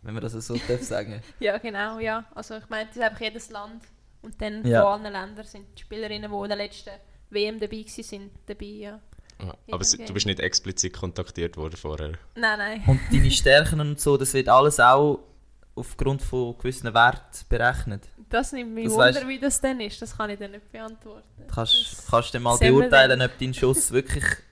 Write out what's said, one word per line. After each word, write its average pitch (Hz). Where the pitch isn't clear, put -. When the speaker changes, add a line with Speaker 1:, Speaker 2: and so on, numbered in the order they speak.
Speaker 1:
wenn 107
man 110
das 113
so 113
Speaker 2:
<laughs> -
Speaker 1:
darf 123
sagen? 104
Speaker 2:
Ja, 202
genau, 220
ja. 220
Also 220
ich 220
meine, 220
es 220
ist 240
einfach 214
jedes 220
Land 220
und 220
dann 214
Speaker 1:
Ja. 226
Speaker 2:
von 202
allen 208
Ländern 202
sind 202
die -
Spielerinnen, 208
die 208
in 202
der 208
letzten 208
W 208
M 214
dabei 214
gewesen 220
sind, 202
dabei, 208
ja. 208
Speaker 3:
Ja, 92
Speaker 2:
In -
Speaker 3:
aber 90
Speaker 2:
dem -
Speaker 3:
sie, -
du -
Speaker 2:
Game. 92
Speaker 3:
bist 101
nicht 98
explizit -
kontaktiert 87
worden 80
vorher? 76
Speaker 2:
Nein, 220
nein. 208
Speaker 1:
Und -
deine -
Stärken 151
und 147
so, 143
das 135
wird 131
alles 135
auch 135
aufgrund 139
von 120
gewissen 123
Werten 120
berechnet? 117
Speaker 2:
Das 240
nimmt 247
mich 226
Speaker 1:
Das 220
Speaker 2:
wunder, 247
Speaker 1:
weißt 262
Speaker 2:
wie 269
das 269
dann 262
ist. 214
Das -
kann 214
ich 202
dann 202
nicht 208
beantworten. 220
Speaker 1:
Kannst, -
Speaker 2:
Das -
Speaker 1:
kannst 117
du -
dann 120
mal 120
Speaker 2:
sehen 117
wir 139
Speaker 1:
beurteilen, 131
Speaker 2:
dann. 127
Speaker 1:
ob -
dein 127
Schuss 131
wirklich 135